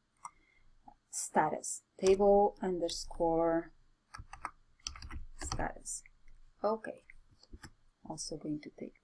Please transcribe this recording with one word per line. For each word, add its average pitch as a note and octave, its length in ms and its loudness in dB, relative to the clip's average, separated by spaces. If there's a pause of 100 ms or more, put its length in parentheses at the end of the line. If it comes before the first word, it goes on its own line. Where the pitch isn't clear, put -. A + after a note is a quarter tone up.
(1080)
status, - 720 -2 (160)
table G3+ 640 8
underscore E3 1120 0 (1700)
status. - 640 -6 (580)
Okay, A3 420 -2 (1040)
also D#3 280 -8
going D3+ 280 -6
to - 140 -14
take - 260 -12